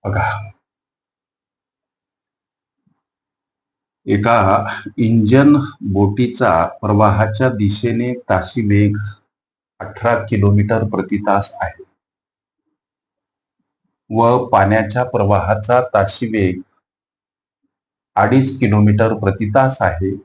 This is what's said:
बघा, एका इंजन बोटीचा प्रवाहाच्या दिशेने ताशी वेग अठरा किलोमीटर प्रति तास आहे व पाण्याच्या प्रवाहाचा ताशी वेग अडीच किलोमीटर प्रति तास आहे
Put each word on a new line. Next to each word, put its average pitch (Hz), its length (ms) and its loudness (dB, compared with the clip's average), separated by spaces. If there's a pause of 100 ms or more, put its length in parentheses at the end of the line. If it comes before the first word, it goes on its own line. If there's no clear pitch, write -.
बघा, 101 240 -2 (3750)
एका 110 320 2 (580)
इंजन 117 560 4 (400)
बोटीचा 104 600 0 (280)
प्रवाहाच्या 107 680 2
दिशेने 113 640 -2 (160)
ताशी 104 400 -2
वेग 104 280 2 (840)
अठरा 110 340 -2 (140)
किलोमीटर 104 640 0
प्रति 98 360 -4
तास 101 340 -2
आहे - 240 -10 (2250)
व 117 420 2
पाण्याच्या 107 520 2
प्रवाहाचा 104 760 0 (140)
ताशी 101 380 0
वेग 95 280 0 (1600)
अडीच 123 420 2
किलोमीटर 107 600 2
प्रति 104 360 -2
तास 131 260 2
आहे 95 340 -2 (100)